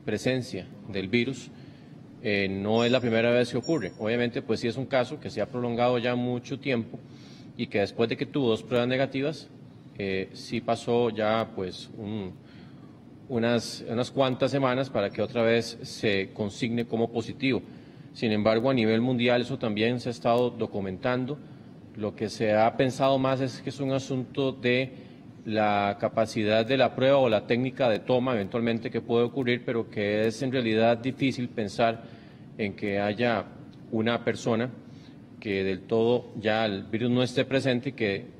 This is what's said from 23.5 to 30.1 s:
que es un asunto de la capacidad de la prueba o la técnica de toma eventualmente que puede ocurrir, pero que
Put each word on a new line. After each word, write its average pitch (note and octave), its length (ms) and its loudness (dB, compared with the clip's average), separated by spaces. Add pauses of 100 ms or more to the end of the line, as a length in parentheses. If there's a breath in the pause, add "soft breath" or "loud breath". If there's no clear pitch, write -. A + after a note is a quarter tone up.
que - 80 -6
es C3 100 -10
un C3+ 120 -2
asunto C3+ 600 -2
de B2 400 2 (540 loud breath)
la G#2 540 2
capacidad A2 680 2
de C3 120 2
la B2 180 4
prueba C3+ 220 6
o C3 120 6
la G#2 180 2
técnica B2+ 420 2
de G2+ 100 2
toma B2+ 340 2
eventualmente A#2 580 -2
que A#2 100 -2
puede A#2 220 2
ocurrir, A#2+ 420 0
pero A#2 240 -2
que G#2+ 380 0